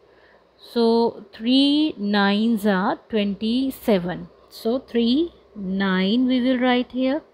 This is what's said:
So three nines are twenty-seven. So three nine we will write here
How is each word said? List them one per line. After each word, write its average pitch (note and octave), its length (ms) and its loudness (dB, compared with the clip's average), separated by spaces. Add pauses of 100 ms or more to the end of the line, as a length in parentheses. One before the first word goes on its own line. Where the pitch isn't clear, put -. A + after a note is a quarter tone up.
(580)
So A#3 760 0
three C#4 640 2
nines G3+ 680 0
are G#3 340 0 (100)
twenty-seven. G3+ 1200 -2 (200)
So A#3+ 300 -4
three B3+ 540 0 (220)
nine G3 720 0
we B3+ 140 2
will B3+ 180 0
write B3 320 0
here C4 300 -2 (120)